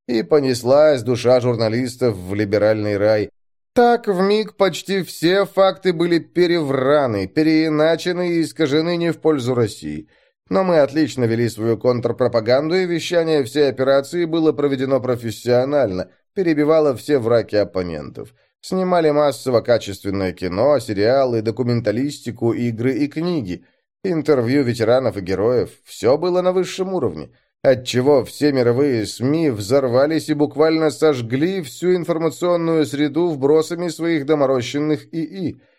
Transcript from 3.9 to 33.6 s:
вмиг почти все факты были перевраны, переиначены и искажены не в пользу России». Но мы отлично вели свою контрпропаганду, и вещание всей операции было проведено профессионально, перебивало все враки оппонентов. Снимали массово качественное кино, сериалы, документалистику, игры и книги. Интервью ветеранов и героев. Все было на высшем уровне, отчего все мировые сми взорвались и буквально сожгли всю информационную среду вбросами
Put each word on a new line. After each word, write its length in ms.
вмиг 480
почти 480
все 420
факты 480
были 260
перевраны, 1080
переиначены 1000
и 120
искажены 540
не 160
в 80
пользу 340
России». 540
Но 140
мы 160
отлично 460
вели 240
свою 280
контрпропаганду, 960
и 100
вещание 580
всей 260
операции 540
было 300
проведено 480
профессионально, 1080
перебивало 640
все 240
враки 380
оппонентов. 760
Снимали 480
массово 500
качественное 720
кино, 480
сериалы, 640
документалистику, 1120
игры 400
и 160
книги. 560
Интервью 580
ветеранов 540
и 40
героев. 500
Все 340
было 240
на 120
высшем 400
уровне, 380
отчего 640
все 300
мировые 520
сми 440
взорвались 800
и 40
буквально 580
сожгли 680
всю 320
информационную 920
среду 420
вбросами 600